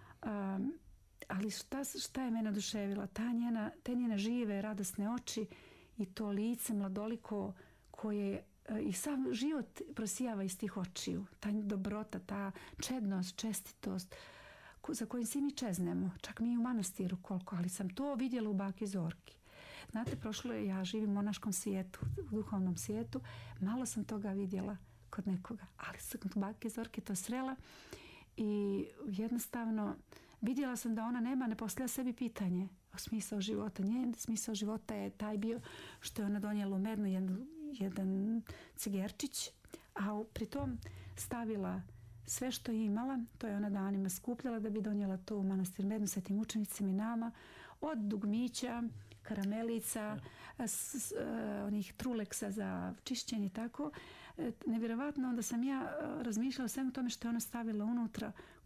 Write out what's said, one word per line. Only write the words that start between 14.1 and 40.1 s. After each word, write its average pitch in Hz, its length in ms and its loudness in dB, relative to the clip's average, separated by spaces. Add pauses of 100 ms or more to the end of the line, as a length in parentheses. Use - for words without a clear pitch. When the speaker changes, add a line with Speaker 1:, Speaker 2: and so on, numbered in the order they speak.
Speaker 1:
ko-, - 120 -2
za 226 120 -2
kojim 247 200 0
svi 277 160 0
mi 285 100 4
čeznemo, 180 600 2 (100)
čak - 180 -8
mi 240 180 4
u 233 40 6
manastiru 202 600 2
koliko, 185 340 -2
ali 175 140 2
sam 185 200 -2
to 277 260 0
vidjela 233 340 2
u 208 40 4
baki 196 340 0
Zorki. 175 500 -2 (540)
Znate, 226 240 -2
prošlo 226 380 -2
je, 214 120 2
ja 190 180 2
živim 214 260 2
u 202 40 4
monaškom 202 400 2
svijetu, 190 460 0 (320)
u 208 40 0
duhovnom 190 420 2
svijetu, 233 440 -2 (380)
malo 233 260 2
sam 214 180 0
toga 208 280 0
vidjela 196 460 0 (320)
kod - 180 -4
nekoga, 190 380 0 (120)
ali - 220 -8
sam - 220 -6
kod 190 140 -2
bake 208 340 0
Zorke 226 320 -4
to 202 140 -2
srela 262 400 -2 (840)
i 208 480 4 (200)
jednostavno 220 880 0 (460)
vidjela 254 340 2
sam 226 200 2
da 220 80 2
ona 240 160 2
nema, 254 280 4
ne 208 80 2
postavlja 226 320 0
sebi 247 260 0
pitanje 190 560 2 (240)
o - 40 -12
smisao 208 440 0
života. 208 420 0
Njen 240 300 2
smisao 226 420 -2
života 214 400 -2
je 196 140 -2
taj 214 280 -2
bio 226 240 0 (380)
što - 220 -6
je 202 40 2
ona 208 140 2
donijela 202 360 2
u 190 40 4
Mednu 208 280 2
jednu, 190 380 2 (280)
jedan 196 680 2 (340)
cigerčić, 196 760 -2 (440)
a 202 200 0